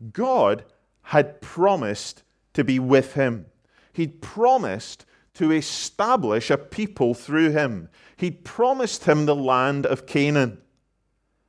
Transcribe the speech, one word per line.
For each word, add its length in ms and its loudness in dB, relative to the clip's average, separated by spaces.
God 520 0
had 380 0
promised 840 -2
to 100 2
be 160 0
with 360 2
him. 320 -2
He'd 260 -6
promised 840 -2
to 140 2
establish 960 -2
a 80 2
people 560 -2
through 360 0
him. 380 -2
He'd 280 -6
promised 600 -2
him 200 4
the 120 2
land 500 0
of 180 -2
Canaan. 540 0